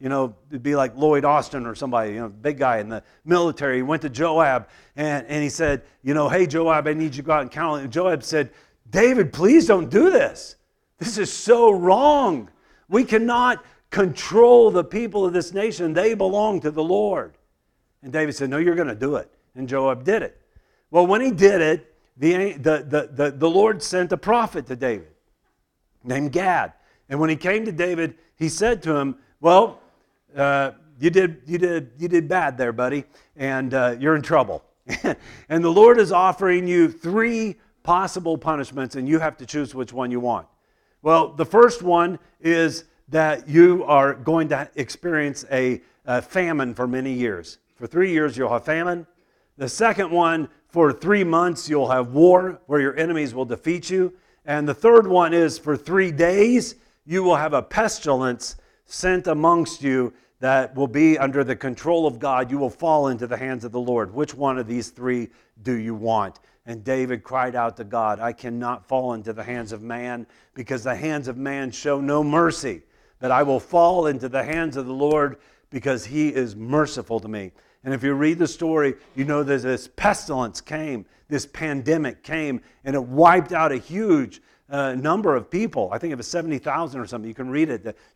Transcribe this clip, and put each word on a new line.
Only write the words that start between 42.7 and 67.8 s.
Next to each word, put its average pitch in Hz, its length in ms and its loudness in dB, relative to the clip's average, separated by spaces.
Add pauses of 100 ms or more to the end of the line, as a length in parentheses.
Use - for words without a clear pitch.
that 156 380 0
you 175 380 6
are 139 300 4
going 156 340 -2
to 143 280 -4
experience 147 760 -6
a, 127 320 -2 (240)
a 123 160 -2
famine 156 520 -4
for 123 120 -4
many 131 260 -4
years. 110 460 -6 (160)
For 120 120 -14
three 180 240 0
years, 151 260 0
you'll 127 120 0
have 117 160 -2
famine. 170 420 -4 (520)
The 135 100 -6
second 202 420 0
one, 165 380 0 (200)
for 165 220 4
three 196 320 0
months, 170 460 0
you'll 139 220 0
have 127 240 0
war 180 520 6
where 147 140 2
your 135 160 0
enemies 156 380 -2
will 131 100 -4
defeat 160 460 -6
you. 180 240 0 (320)
And 147 200 -2
the 143 80 -2
third 226 320 6
one 175 280 4
is 165 240 2
for 147 180 -2
three 185 340 0
days, 196 640 2 (280)
you 180 180 -2
will 180 140 4
have 151 160 -2
a 131 100 2
pestilence 131 960 -2 (300)
sent 185 400 -4
amongst 165 560 0
you 131 320 -2 (260)
that 131 340 0
will 135 140 -2
be 156 300 4
under 135 260 0
the 123 100 -4
control 151 520 -2
of 120 120 -4
God. 131 320 -2
You 139 80 -4
will 131 120 -2
fall 151 380 0
into 123 180 -6
the 120 100 -6
hands 127 280 -8
of 113 80 -14
the 123 80 -6
Lord. 120 320 -2
Which 139 220 -6
one 135 240 -2
of 120 80 -6
these 117 220 -6
three 123 400 -6 (340)
do 127 120 -4
you 113 200 -6
want? 107 460 -4 (260)
And 113 160 -14
David 127 400 -4
cried 127 320 -4
out 117 220 -4
to 117 80 -14